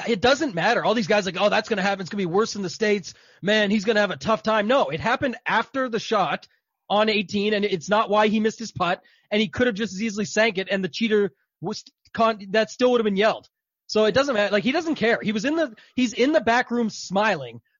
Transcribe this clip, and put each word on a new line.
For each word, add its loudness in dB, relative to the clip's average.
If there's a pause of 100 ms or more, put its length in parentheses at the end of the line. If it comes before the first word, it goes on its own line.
it 0
doesn't 2
matter. 0
All 2
these 0
guys, 2
like, -6
"Oh, 4
that's 0
gonna -2
happen. -2
It's -10
gonna -6
be 0
worse 0
in -8
the -4
States. -2 (280)
Man, 2
he's 2
gonna 2
have 0
a -6
tough -2
time." 0
No, 2
it -4
happened -2 (120)
after -2
the -4
shot -2 (420)
on 2
eighteen, 0
and 0
it's -4
not 2
why 4
he 2
missed -2
his -10
putt, -2 (300)
and 0
he 0
could 0
have -2
just -6
as -8
easily -4
sank 0
it, -4
and -2
the -4
cheater 0 (300)
was -8 (300)
con-, 0
that 2
still 2
would 4
have 0
been 0
yelled. 0 (400)
So 2
it 2
doesn't 2
matter. 2
Like, 0
he 0
doesn't 0
care. 0
He -2
was -2
in 0
the, -2 (220)
he's 0
in 2
the 4
back 0
room 0
smiling, -4 (180)